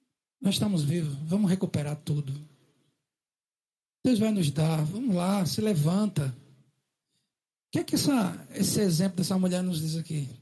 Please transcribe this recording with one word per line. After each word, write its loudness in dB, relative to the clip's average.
Nós 2
estamos 2
vivos, 0
vamos 2
recuperar -2
tudo. -4
Deus 4
vai 2
nos 2
dar, 2
vamos -2
lá, 2
se -2
levanta. 2
O -20
que -2
é -2
que -4
essa, 0
esse 0
exemplo 2
dessa 0
mulher 0
nos -2
diz -4
aqui -6